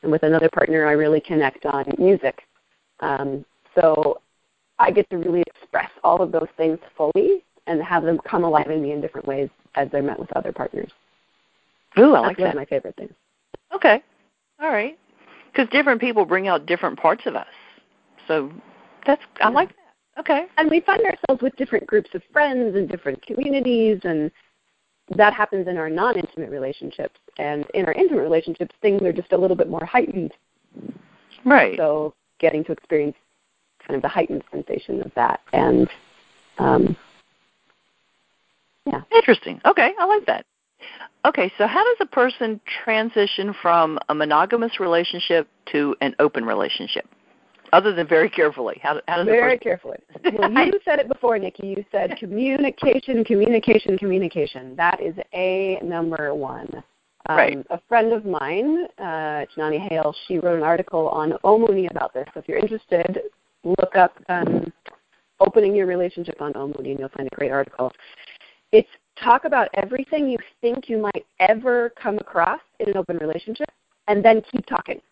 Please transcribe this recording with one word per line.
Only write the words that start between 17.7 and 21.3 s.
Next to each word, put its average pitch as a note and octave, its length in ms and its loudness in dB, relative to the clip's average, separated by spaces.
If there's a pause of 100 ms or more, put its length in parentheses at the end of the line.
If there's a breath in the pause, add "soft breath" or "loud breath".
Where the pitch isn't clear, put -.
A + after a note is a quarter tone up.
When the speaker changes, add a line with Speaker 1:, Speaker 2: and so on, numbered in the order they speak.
Speaker 2:
So D3+ 240 -2 (540)
that's, - 180 0 (180)
I - 80 2
Speaker 1:
Yeah. A#3 60 -2
Speaker 2:
like F4 140 2
that. - 520 -20
Okay. D#4+ 260 -2 (100)
Speaker 1:
And D#4 140 2
we E4 100 2
find G4 240 0
ourselves - 380 -2